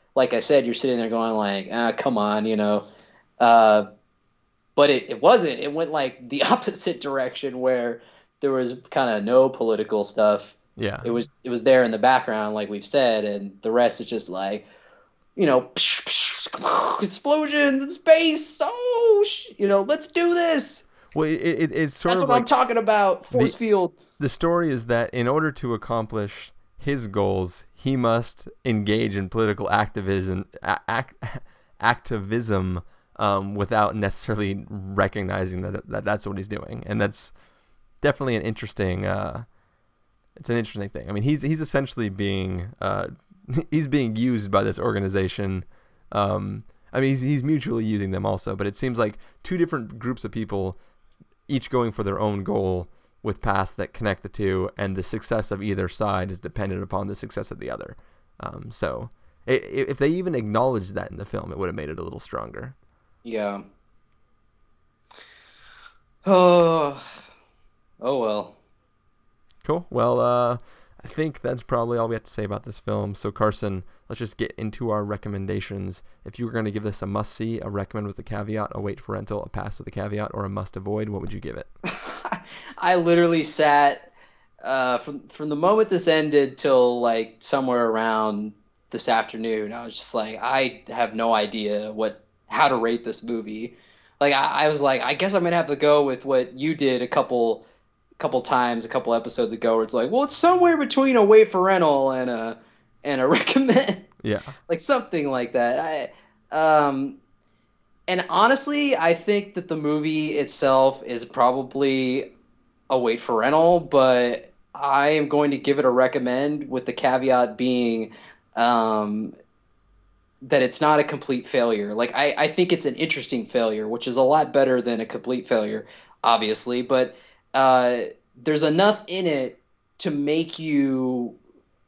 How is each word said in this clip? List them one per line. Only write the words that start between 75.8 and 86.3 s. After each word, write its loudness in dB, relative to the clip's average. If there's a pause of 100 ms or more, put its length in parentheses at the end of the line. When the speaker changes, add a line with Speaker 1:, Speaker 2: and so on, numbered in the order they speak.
Speaker 2:
If -16
you -4
were -8
gonna -2
give -6
this -6
a -8
must-see, -6
a -8
recommend -6
with -10
a -16
caveat, -6
a -8
wait -8
for -10
rental, -6
a -14
pass -10
with -14
a -14
caveat, -6
or -6
a -8
must-avoid, -6
what -6
would -6
you -8
give -10
it? -14
Speaker 1:
<laughs> -10
I 2
literally 4
sat, 4 (520)
uh, 0
from, -10
from -8
the -2
moment 4
this 2
ended 4